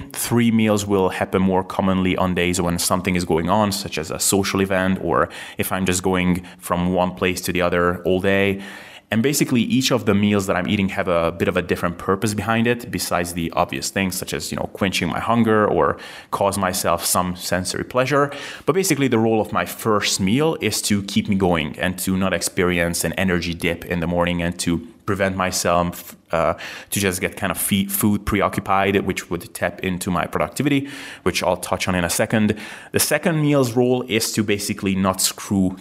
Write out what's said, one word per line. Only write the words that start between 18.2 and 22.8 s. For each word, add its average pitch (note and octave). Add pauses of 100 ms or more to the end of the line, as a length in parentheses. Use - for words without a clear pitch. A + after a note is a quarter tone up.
But D3
basically D#3
the A#2
role A2
of G2+
my F2
first -
meal C3
is G#2
to G2+
keep -
me G#2
going E2+
and F#2
to F#2+
not F#2+
experience F2